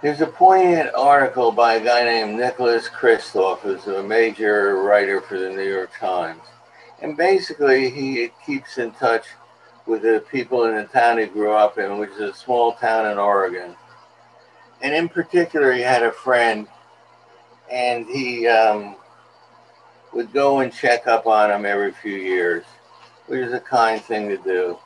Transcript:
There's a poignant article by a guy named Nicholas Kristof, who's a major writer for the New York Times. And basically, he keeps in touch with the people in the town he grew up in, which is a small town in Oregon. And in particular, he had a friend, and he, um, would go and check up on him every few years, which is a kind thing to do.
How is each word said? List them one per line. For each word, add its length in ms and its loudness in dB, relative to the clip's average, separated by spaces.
There's 180 -2
a 60 2
poignant 680 4
article 560 4
by 220 2
a 80 0
guy 200 2
named 340 -2
Nicholas 520 -2
Kristof, 720 0
who's 260 -8
a 160 -6
major 800 0
writer 400 2
for 160 -10
the 100 -6
New 140 -8
York 360 -6
Times. 440 -6
And 160 -10
basically, 720 2
he 400 -6
keeps 320 -8
in 140 -6
touch 340 -2
with 160 -4
the 280 2
people 340 -2
in 100 0
the 100 -6
town 340 2
he 80 0
grew 260 -2
up 260 4
in, 200 -6
which 120 -6
is 100 -14
a 140 -6
small 400 0
town 380 -2
in 40 -6
Oregon. 600 -2
And 100 -4
in 160 0
particular, 640 0
he 100 -2
had 200 2
a 100 0
friend, 540 0
and 360 -2
he, 420 -4
um, 480 2
would 220 -6
go 240 2
and 140 -2
check 340 0
up 220 2
on 220 4
him 140 -2
every 280 -2
few 240 -10
years, 480 -2
which 100 -6
is 140 -6
a 80 -6
kind 420 0
thing 260 -6
to 80 -4
do. 500 -4